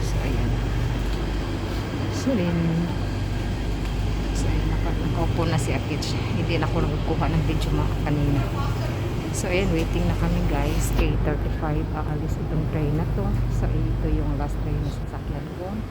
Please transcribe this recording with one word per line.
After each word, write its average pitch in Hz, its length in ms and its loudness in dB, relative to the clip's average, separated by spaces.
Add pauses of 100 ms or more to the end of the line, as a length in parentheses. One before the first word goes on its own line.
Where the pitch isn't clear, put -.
So, - 240 0
ayan. 123 240 0 (1700)
So, 262 160 0
ayan. 170 480 0 (1500)
So, - 160 2
ayan, 151 240 2
naka-, 151 320 0
nakaupo - 400 2
na 170 80 2
si - 160 0
Akich. 151 400 -2 (240)
Hindi 160 240 0
na 156 80 2
ako 165 160 2
nagkuha 156 480 0
ng 160 160 2
video, 156 240 2
mga 151 320 2
kanina. 147 400 2 (920)
So, 185 160 -2
ayan, 185 240 2
waiting 170 320 2
na 170 80 2
kami, 170 320 2
guys. 147 480 2
Eight 156 320 4
thirty-five, 151 640 0
aalis 151 480 -2
itong 156 320 0
train 151 240 0
na 165 80 0 (160)
to. 196 80 0 (240)
So, - 160 2
ito - 400 0
yung 147 320 0
last 143 240 -2
train 147 160 0
na 147 160 -2
sasakyan - 480 -6 (160)
ko. 190 160 -6 (160)